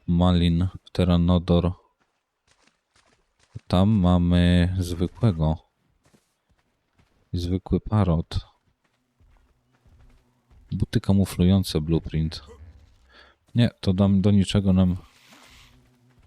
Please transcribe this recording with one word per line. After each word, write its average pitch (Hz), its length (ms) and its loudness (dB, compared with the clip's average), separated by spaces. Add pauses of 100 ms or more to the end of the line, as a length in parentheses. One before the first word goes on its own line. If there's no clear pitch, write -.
Malin, 87 600 0 (160)
Pteranodor. 87 880 0 (1900)
Tam 95 240 2
mamy 87 880 2
zwykłego. 85 760 -4 (1800)
Zwykły 90 480 -4
parot. 87 600 -2 (2250)
Buty 98 280 -4
kamuflujące, 95 800 0
blueprint. 80 640 -4 (1120)
Nie, 120 160 2 (100)
to 98 120 0
dam, 98 280 2
do 101 100 2
niczego 98 420 0
nam... 92 240 2 (1300)